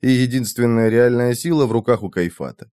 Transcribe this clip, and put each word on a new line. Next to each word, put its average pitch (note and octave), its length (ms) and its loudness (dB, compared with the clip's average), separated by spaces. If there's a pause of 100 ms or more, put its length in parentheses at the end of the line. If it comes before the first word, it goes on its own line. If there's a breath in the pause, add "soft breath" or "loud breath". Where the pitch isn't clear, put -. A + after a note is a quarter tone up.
и B2+ 100 0
единственная A#2+ 800 0
реальная A#2+ 460 2
сила D3+ 320 0
в A2 60 -4
руках A2+ 300 0
у F#2 80 -8
Кайфата. E2+ 640 -6